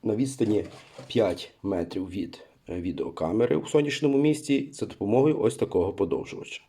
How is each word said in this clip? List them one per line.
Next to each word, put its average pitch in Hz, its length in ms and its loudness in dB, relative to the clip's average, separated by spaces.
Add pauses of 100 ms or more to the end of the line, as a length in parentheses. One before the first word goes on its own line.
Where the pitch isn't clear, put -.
на 107 100 0
відстані 117 480 0 (420)
п'ять 98 460 0 (100)
метрів 95 480 -4
від, 92 320 -8 (260)
е, 87 120 -6
відеокамери 85 760 0
у - 100 -2
сонячному 147 520 2
місці 147 540 2
за 107 140 -6
допомогою 127 540 2
ось 123 160 2
такого 98 360 0
подовжувача. - 760 -4